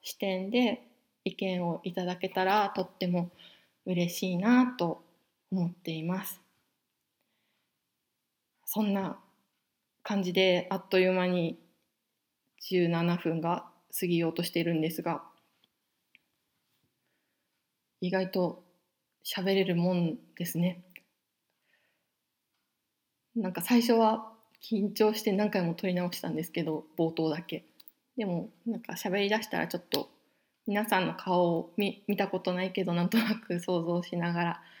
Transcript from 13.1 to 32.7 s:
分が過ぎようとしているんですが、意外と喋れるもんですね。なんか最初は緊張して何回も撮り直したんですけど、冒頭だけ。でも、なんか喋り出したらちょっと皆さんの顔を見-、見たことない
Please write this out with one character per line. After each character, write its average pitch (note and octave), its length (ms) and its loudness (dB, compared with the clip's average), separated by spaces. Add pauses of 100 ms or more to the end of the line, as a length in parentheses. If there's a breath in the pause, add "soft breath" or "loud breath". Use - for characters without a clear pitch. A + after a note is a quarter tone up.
分 E3 240 -2
が E3+ 260 -2 (320)
過 F#3+ 80 -2
ぎ F3 120 2
よ E3 120 2
う E3 40 -6
と F3 80 -2
し E3+ 80 -4
て E3+ 100 -2
い E3 40 0
る E3+ 100 0
ん D#3+ 60 0
で D#3+ 100 0
す - 120 -8
が、 - 200 -4 (2750)
意 F3+ 100 -2
外 F#3+ 200 0
と F3+ 340 -2 (600)
喋 F#3 220 -4
れ G3 180 4
る F3 120 0
も F3 180 2
ん E3+ 220 2 (200)
で F3 100 -4
す E3 120 -4
ね。 F3 260 0 (2500)
な F#3 140 -2
ん - 20 -8
か E3+ 80 -6
最 A#3+ 200 4
初 A#3 140 4
は A3+ 380 4 (300)
緊 G3+ 300 0
張 G#3+ 220 4
し A3 80 -6
て G#3+ 100 2
何 G3+ 180 2
回 F#3+ 120 0
も E3+ 120 0
撮 F#3 120 -6
り F3+ 80 0
直 F3+ 180 -2
し - 80 -10
た - 100 -6
ん D#3+ 60 -4
で D#3 80 -4
す - 80 -14
け E3+ 120 -2
ど、 D#3 220 -4 (100)
冒 E3 160 0
頭 D#3+ 160 0
だ D#3+ 140 -2
け。 - 220 -12 (520)
で A3+ 80 -2
も、 F3+ 260 -4 (160)
な A3+ 120 -4
ん - 20 -12
か - 140 -10
喋 F#3 220 -2
り G3+ 120 2
出 A3 140 2
し - 60 -12
た - 100 -4
ら E3 100 -2
ち - 80 -8
ょ F3+ 40 -4
っ - 100 -20
と - 200 -2 (600)
皆 G#3 180 0
さ F#3+ 120 4
ん F3+ 80 0
の E3+ 60 -4
顔 F3 420 2
を - 200 -6
見-、 G3+ 300 -2
見 G3+ 100 0
た G3 120 0
こ F#3 100 -4
と F3+ 140 -2
な F3+ 100 -2
い F#3 80 -2